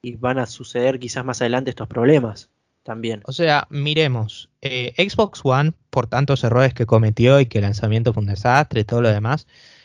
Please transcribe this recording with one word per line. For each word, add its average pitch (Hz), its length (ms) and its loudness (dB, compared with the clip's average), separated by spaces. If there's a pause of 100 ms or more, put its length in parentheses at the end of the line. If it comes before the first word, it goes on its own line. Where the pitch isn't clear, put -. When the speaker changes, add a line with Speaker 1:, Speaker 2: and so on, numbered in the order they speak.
Speaker 1:
y 120 160 -12
van 127 240 -2
a 120 60 -4
suceder 127 520 -4
quizás 123 260 -10
más 127 160 -6
adelante 127 300 -2
estos 113 160 -10
problemas 120 640 0 (340)
también. 113 440 -8
Speaker 2:
O 143 60 -10
sea, 151 380 0
miremos, 143 800 -2 (120)
eh, 127 360 -6
Xbox 202 480 0
One, 139 280 2 (180)
por 117 180 -2
tantos 135 340 0
errores 127 320 4
que 117 120 -2
cometió 117 520 4
y 135 80 4
que 113 120 -4
el 101 40 2
lanzamiento 110 500 0
fue 110 100 -4
un 101 60 -2
desastre 123 520 0
y 107 40 -2
todo 120 180 0
lo 113 80 4
demás, 110 360 -2 (380)